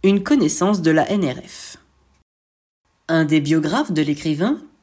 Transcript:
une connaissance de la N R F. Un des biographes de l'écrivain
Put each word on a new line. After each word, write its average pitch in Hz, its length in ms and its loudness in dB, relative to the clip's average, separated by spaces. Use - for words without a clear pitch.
une 196 180 4
connaissance 196 580 2
de 160 100 2
la 160 200 2
N 196 140 0
R 127 200 -6
F. - 300 -10
Un 165 160 2
des 151 160 2
biographes 156 500 -2
de 156 100 0
l'écrivain 156 600 -2